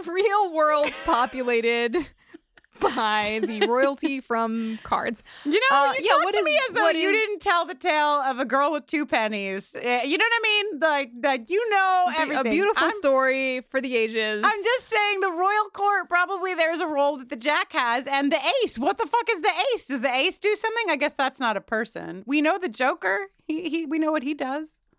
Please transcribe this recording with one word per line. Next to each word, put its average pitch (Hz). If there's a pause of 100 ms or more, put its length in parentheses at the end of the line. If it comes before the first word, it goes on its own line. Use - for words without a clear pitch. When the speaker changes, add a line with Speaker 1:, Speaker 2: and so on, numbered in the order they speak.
Speaker 1:
The 339
real 403
world 302 (120)
populated 240
<laughs> - (600)
by 214
the 226
royalty 269
from 226
cards. - (240)
Speaker 2:
You 294
know, 381 (140)
Speaker 1:
Uh, 554
Speaker 2:
you 539
Speaker 1:
yeah, 453
Speaker 2:
talk 508
Speaker 1:
what 392
Speaker 2:
to 415
Speaker 1:
is, 370
Speaker 2:
me 587 (100)
as 370
though 440
Speaker 1:
what 330
Speaker 2:
you 330
Speaker 1:
is 403
Speaker 2:
didn't 415
tell 349
the 349
tale 294
of 262
a 277
girl 269
with 294
two 294
pennies. 208
Eh, 247
you 285
know 427
what 453
I 453
mean? 415
Like, 285 (120)
that 262
you 427
know 381
Speaker 1:
It's 311
a, -
a 311
Speaker 2:
everything. 269
Speaker 1:
beautiful 349
Speaker 2:
I'm, 453
Speaker 1:
story 262
for -
the 247
ages. 220
Speaker 2:
I'm 415
just 494
saying 415
the 381
royal 392
court, 403
probably 359
there's 330
a 359
role 285
that 254
the 277
jack 294
has. 254
And 277
the 302 (220)
ace, -
what 285
the 453
fuck 466
is 370
the 349 (200)
ace? 392
Does 254
the 247
ace 320
do 415
something? 453
I 302
guess 277
that's 269
not 226
a 190
person. 190
We 294
know 339
the 349
Joker. 370 (180)
He, 311
he, 330
we 311
know 311
what 302
he 294
does. 285 (300)